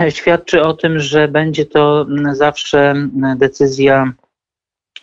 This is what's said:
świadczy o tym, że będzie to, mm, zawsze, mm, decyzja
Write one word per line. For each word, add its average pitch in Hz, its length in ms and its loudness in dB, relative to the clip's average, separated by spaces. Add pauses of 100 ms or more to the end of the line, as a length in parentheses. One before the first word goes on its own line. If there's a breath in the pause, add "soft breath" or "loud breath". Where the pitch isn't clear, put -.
świadczy 170 520 0
o 160 120 0
tym, 160 260 -2
że 147 280 0
będzie 151 380 -2
to, 147 440 2
mm, 143 260 -2
zawsze, 143 540 0
mm, 135 480 -2
decyzja 135 720 0 (920)